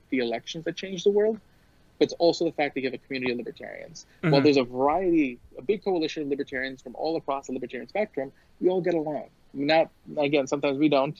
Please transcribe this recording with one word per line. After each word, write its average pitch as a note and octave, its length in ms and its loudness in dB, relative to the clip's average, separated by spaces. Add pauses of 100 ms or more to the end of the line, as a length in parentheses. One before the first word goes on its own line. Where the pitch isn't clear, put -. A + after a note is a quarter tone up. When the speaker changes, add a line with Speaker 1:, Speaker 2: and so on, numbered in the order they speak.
(120)
Speaker 1:
the C3 80 0
elections A#2+ 460 -4
that E3+ 100 -4
change F#3+ 280 -8
the G3+ 60 6
world, G#3 300 2 (580)
but D3+ 80 4
it's - 80 -8
also E3+ 320 2
the D#3 60 0
fact D3 240 -2
that C3 60 -2
you C3 60 -2
have B2 60 -4
a B2 120 -14
community B2+ 260 -4
of A#2+ 60 -2
libertarians. G#2+ 680 -12 (160)
While D#3 120 4
Speaker 2:
Mm-hmm. C#3 100 6
Speaker 1:
there's C#3+ 140 6
a C3 60 4
variety, C#3+ 760 2 (180)
a D3+ 40 -14
big G3+ 220 -2
coalition D#3+ 400 -2
of C#3 60 -6
libertarians C3 520 -6
from A#2+ 140 -16
all D#3+ 220 -2
across C#3 300 -6
the C3 60 -8
libertarian B2 360 -10
spectrum, D#3+ 420 -4 (300)
we F3+ 80 4
all F#3 120 0
get E3+ 120 0
along. D3+ 360 -4 (240)
Not, D3 360 2 (260)
again, C#3+ 300 2
sometimes C#3+ 320 -2
we D3+ 120 4
don't, C#3+ 300 2